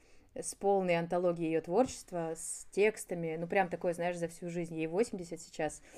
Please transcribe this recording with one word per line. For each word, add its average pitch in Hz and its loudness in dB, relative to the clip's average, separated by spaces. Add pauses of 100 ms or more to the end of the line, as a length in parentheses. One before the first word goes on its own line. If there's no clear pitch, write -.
(340)
с - -8
полной 190 4
антологией 170 2
ее 160 2
творчества, 175 0
с - -10
текстами, 175 0
ну 170 -4
прям 190 4
такое, 175 -2
знаешь, 175 -2
за 170 -2
всю 175 -10
жизнь. 170 -4
Ей 160 0
восемьдесят 175 -2
сейчас, - -6 (160)